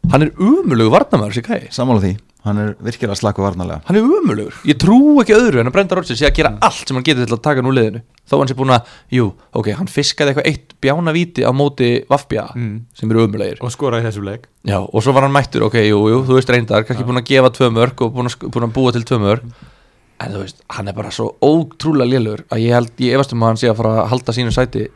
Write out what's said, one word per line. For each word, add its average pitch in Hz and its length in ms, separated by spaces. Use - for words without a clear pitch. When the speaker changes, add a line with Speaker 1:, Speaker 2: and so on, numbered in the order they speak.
Speaker 1:
Hann 147 140
er - 100
ömurlegur 185 560
varnarmaður, 131 400
þessi 117 140
gæi. - 260
Speaker 2:
Sammála 123 320
því. 92 60
Hann 104 160
er 104 140
virkilega 110 320
slakur 101 300
varnarlega. 87 420
Speaker 1:
Hann 185 80
er 220 80
ömurlegur. 254 480
Ég 147 80
trú 220 220
ekki 214 100
öðru 208 300
en 123 80
að - 80
Brendan 190 240
Rodgers 117 180
sé 147 80
að - 80
gera 147 160
Speaker 3:
Mm. 104 80
Speaker 1:
allt - 280
sem 131 100
hann 127 100
getur 123 160
til 113 140
að - 40
taka 139 220
nú 131 80
liðinu. 113 300
Þó 139 100
hann 139 140
sé - 60
búinn 131 180
að, 113 60
jú, 120 200
ok, 107 240
hann 185 100
fiskaði 147 460
eitthvað 156 160
eitt - 240
bjánavíti 160 640
á 127 80
móti 135 480
V 233 140
B 139 80
A, - 180
Speaker 3:
Mm. 113 280
Speaker 1:
sem - 180
eru 113 160
ömurlegir. 101 360
Speaker 3:
Og 120 100
skoraði 117 320
í 113 60
þessum 101 180
leik. 110 160
Speaker 1:
Já, 101 180
og - 180
svo 127 120
var 135 80
hann 139 100
mættur, 123 320
ok, 113 240
jú, 104 240
jú, 127 140
þú 131 100
veist 127 160
reyndar, 113 320
kannski 110 160
Speaker 3:
Já. 107 80
Speaker 1:
búinn 123 140
að 120 100
gefa 131 180
tvö 123 220
mörk 123 300
og 117 100
búinn 123 160
að - 80
sk-, - 160
búinn 117 160
að 110 80
búa 127 160
til 117 160
tvö 123 160
mörk. 110 180
En 92 80
þú 98 100
veist, - 200
hann 101 160
er 95 80
bara 101 160
svo 113 180
ótrúlega 156 680
lélegur 107 340
að 117 160
ég 117 80
held, 120 260
ég 123 160
efast 135 220
um 117 80
að 113 80
hann 110 80
sé 123 100
að 107 120
fara 110 200
að 107 80
halda 123 220
sínu 117 220
sæti 120 300